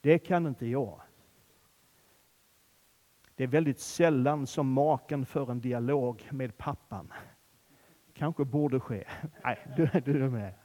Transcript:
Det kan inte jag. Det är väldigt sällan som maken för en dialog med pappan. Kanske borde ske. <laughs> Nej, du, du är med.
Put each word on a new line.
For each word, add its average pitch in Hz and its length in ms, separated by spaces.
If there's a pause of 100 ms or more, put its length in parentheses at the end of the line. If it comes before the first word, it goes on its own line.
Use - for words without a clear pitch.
Det 156 180
kan 175 280
inte 123 180
jag. 117 360 (2250)
Det 131 80
är 127 40
väldigt 143 320
sällan 147 680
som 135 260
maken 139 520
för 135 260
en 123 100
dialog 123 680
med 131 260
pappan. - 560 (1040)
Kanske 147 260
borde 135 340
ske. 107 280 (160)
<laughs> - 200
Nej, - 240 (100)
du, 165 280
du 143 180
är 135 60
med. 104 240 (120)